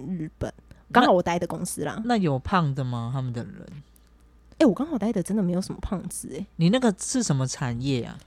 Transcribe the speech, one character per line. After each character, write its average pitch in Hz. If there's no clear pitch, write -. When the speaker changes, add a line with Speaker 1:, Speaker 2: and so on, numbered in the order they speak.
Speaker 1:
日 160
本。 -
Speaker 2:
那 240
Speaker 1:
刚 254
好 220
我 180
待 175
的 175
公 165
司 -
啦。 156
Speaker 2:
那 240
有 147
胖 156
的 135
吗？ 120
他 131
们 127
的 117
人？ -
Speaker 1:
哎， 320
我 208
刚 254
好 330
待 220
的 185
真 190
的 220
没 175
有 175
什 -
么 -
胖 175
子 -
欸。 170
Speaker 2:
你 170
那 254
个 233
是 -
什 151
么 131
产 120
业 131
啊？ -